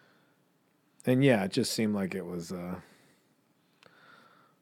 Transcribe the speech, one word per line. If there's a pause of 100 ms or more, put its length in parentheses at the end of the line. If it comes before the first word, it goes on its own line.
(1040)
And
yeah,
it
just
seemed
like
it
was,
uh, (1900)